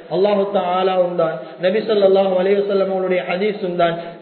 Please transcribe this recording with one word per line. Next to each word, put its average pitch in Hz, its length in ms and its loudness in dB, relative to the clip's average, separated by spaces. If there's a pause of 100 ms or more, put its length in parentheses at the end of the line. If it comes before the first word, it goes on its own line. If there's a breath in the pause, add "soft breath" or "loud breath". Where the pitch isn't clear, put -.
(100)
அல்லாஹு 196 420 2
தஆலா 185 460 0
உண்டான், 175 380 0 (240 loud breath)
நபி 190 200 0
ஸல்லல்லாஹு 196 580 2
அலைஹி 190 200 2
வஸல்லம் 196 320 0
அவருடைய 185 320 -2
ஹதீஸும் 185 540 -4
தான் 170 180 2 (280 loud breath)